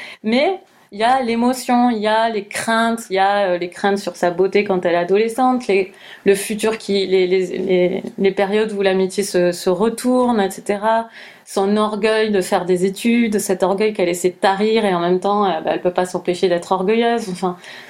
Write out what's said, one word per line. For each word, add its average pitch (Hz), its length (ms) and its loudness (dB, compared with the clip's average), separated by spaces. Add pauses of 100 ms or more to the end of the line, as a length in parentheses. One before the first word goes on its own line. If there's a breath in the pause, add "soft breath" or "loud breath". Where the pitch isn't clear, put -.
(240 loud breath)
mais 285 380 0 (320 soft breath)
il 202 60 -16
y 214 40 -2
a 262 180 2
l'émotion, 247 680 0
il 233 80 0
y 208 100 -2
a 220 220 2
les 208 160 -6
craintes, 226 640 -2
il 185 80 -2
y - 20 4
a, 202 300 2
euh, 180 80 0
les 175 120 -6
craintes 196 280 0
sur 190 180 -8
sa 175 160 0
beauté 190 320 2
quand 180 220 0
elle 170 80 2
est 175 40 2
adolescente, 226 680 0
les, 196 240 0 (320 loud breath)
le 196 120 4
futur 220 420 -2
qui, 196 280 -2
les, 185 220 2
les, 185 300 0
les, 185 460 0 (140)
les 190 140 2
périodes 202 400 0
où 202 100 -4
l'amitié 190 440 0
se, 180 260 2
se 175 180 -4
retourne, 233 680 0
et 190 120 0
cetera. 220 580 -2 (360 loud breath)
Son 202 300 0
orgueil 214 560 0
de 202 80 2
faire 180 240 0
des 180 220 0
études, 226 540 0
cet 196 240 -2
orgueil 196 300 2
qu'elle 190 160 0
essaie 180 200 0
de 180 60 -6
tarir 214 500 2
et 196 100 2
en 170 60 0
même 180 180 2
temps, 202 260 0
euh, 170 140 0
bah, 156 140 -2
elle 165 80 -4
peut 180 100 0
pas 180 140 0
s'empêcher 180 420 -2
d'être 175 240 -2
orgueilleuse. 226 580 0
Enfin, 180 280 -4 (320 loud breath)